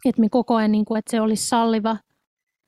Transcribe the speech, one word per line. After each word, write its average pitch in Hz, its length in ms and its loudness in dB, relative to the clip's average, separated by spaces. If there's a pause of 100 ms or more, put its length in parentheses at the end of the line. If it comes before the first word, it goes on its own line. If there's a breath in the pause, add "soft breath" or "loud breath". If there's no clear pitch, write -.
että 233 160 2
me 214 80 4
koko 240 260 0
ajan, 214 160 2
niinku, 214 240 0
että - 160 -6
se 226 100 0
olisi 220 260 -2
salliva, 226 500 0 (720)